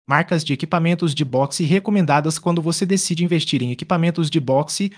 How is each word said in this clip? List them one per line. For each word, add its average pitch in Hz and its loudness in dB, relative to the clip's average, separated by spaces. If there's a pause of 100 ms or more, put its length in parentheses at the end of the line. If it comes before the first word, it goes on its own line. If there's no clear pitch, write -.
Marcas 160 2
de 156 -4
equipamentos 165 0
de 151 -2
boxe 135 0
recomendadas. 160 2
Quando 170 0
você 165 -2
decide 180 0
investir 156 0
em 123 -2
equipamentos 165 0
de 165 0
boxe, 147 0